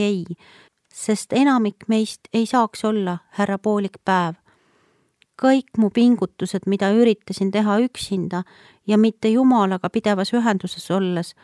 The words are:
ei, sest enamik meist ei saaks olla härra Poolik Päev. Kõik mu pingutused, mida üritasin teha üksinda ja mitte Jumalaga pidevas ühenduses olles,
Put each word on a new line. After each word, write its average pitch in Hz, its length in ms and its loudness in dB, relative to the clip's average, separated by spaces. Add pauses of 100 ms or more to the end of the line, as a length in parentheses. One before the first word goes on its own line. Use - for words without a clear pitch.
ei, 185 320 -4 (560)
sest - 400 -6
enamik 247 540 0
meist 220 460 -4
ei 226 120 0
saaks 226 400 -2
olla 196 320 -2 (220)
härra 196 180 -2
Poolik 202 480 -2
Päev. 175 320 0 (1000)
Kõik 262 400 0
mu 214 160 2
pingutused, 202 720 0
mida 196 280 0
üritasin 214 600 0
teha 208 280 2
üksinda 180 600 -6 (440)
ja 208 100 2
mitte 220 320 2
Jumalaga 220 600 2
pidevas 202 440 -2
ühenduses 220 580 -2
olles, 180 520 -2